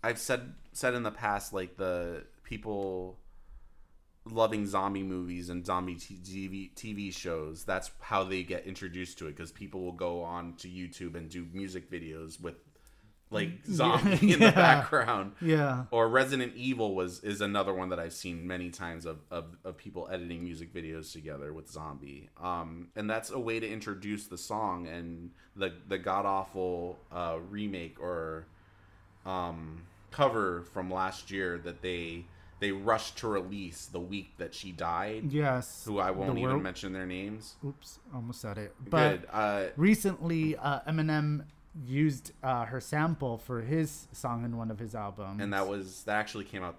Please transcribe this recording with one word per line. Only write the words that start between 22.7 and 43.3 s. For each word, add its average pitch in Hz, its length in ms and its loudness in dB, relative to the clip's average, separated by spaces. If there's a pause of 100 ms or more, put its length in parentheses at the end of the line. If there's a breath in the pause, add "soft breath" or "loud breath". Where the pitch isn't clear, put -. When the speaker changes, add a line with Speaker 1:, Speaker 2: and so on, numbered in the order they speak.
Speaker 1:
and 107 140 -2
that's 110 220 -2
a 139 80 -4
way 113 200 0
to 110 80 -4
introduce 104 600 -6
the 90 100 -10
song 98 500 -2
and 85 440 -8 (240 soft breath)
the, 95 180 0 (140)
the 95 100 0
god-awful, 95 1000 0 (120)
uh, 85 260 -2 (120)
remake 98 500 -6
or, 85 460 -4 (800 soft breath)
um, 85 560 -4 (300)
cover 107 500 2 (100)
from 92 220 -4
last 92 360 -2
year 95 280 -2
that 85 240 -8
they, 85 440 -4 (360 soft breath)
they 101 100 2
rushed 107 460 0
to 117 100 -4
release 95 600 -4
the 90 120 -6
week 92 380 -8
that 87 160 -6
she 95 180 -10
died. 90 600 -2
Speaker 2:
Yes. 135 520 2
Speaker 1:
Who 104 140 0
I 95 120 4
won't 98 240 2
Speaker 2:
The 117 40 0
Speaker 1:
even 127 120 2
Speaker 2:
world 143 120 2
Speaker 1:
mention 92 300 -4
their 92 120 -4
names. 98 500 -6 (100)
Speaker 2:
Oops, - 340 -10 (140)
almost 120 260 -6
said 104 180 -6
it. 104 220 -8
But 120 420 6
Speaker 1:
Good. - 80 -14
Uh, 104 360 4 (100)
Speaker 2:
recently, 165 800 6
uh, 139 320 0
Eminem 151 560 4 (420)
used, 135 460 2 (100)
uh, 127 220 2
her 120 160 -4
sample 151 580 0